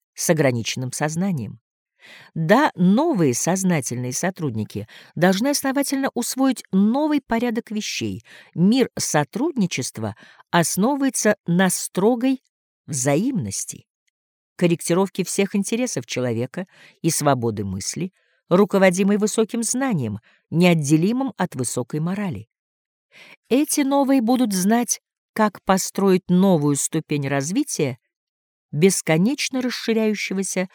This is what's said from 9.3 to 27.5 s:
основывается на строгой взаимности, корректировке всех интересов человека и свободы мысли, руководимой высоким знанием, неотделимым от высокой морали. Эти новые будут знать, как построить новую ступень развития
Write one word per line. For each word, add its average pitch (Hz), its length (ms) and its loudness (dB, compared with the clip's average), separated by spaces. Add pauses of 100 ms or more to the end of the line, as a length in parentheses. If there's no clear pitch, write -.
основывается 220 840 0 (100)
на 175 240 2
строгой 240 720 0 (440)
взаимности, 147 1000 -2 (720)
корректировке 175 680 0
всех - 320 -2
интересов 226 500 -4
человека 123 600 -4 (360)
и 165 80 2
свободы 117 540 0
мысли, 101 480 -8 (360)
руководимой 196 680 4
высоким 220 460 -2
знанием, 196 560 -2 (320)
неотделимым 175 840 2
от 185 200 -4
высокой 127 440 -4
морали. 170 480 -6 (1000)
Эти 294 320 0
новые 269 400 2
будут 233 320 2
знать, 202 480 0 (320)
как 214 320 -2
построить 190 640 0
новую 175 480 4
ступень 143 520 -4
развития 143 720 -2 (720)